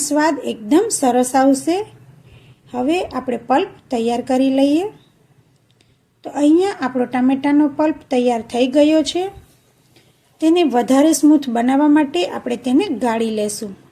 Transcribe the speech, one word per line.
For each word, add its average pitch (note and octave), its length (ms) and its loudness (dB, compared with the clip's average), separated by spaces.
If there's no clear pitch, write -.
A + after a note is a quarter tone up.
સ્વાદ D4+ 280 0
એકદમ A#3 360 0
સરસ B3 320 0
આવશે. C4+ 360 2
હવે C4 260 -2
આપણે B3+ 220 -6
પલ્પ E4+ 240 0
તૈયાર A#3+ 380 -2
કરી C4 300 0
લઈએ. D4 260 2
તો - 60 -14
અહીંયા F4 440 2
આપણો B3+ 220 -4
ટામેટાનો C4+ 580 0
પલ્પ D#4 200 0
તૈયાર B3 300 0
થઈ B3 220 0
ગયો D4+ 260 4
છે. F4 120 -4
તેને E4 220 4
વધારે C4 360 4
સ્મૂથ D4 340 4
બનાવવા C4+ 420 2
માટે D4+ 300 0
આપણે A#3+ 300 -8
તેને C4+ 180 2
ગાળી A3+ 380 -2
લેશું. G#3 320 -6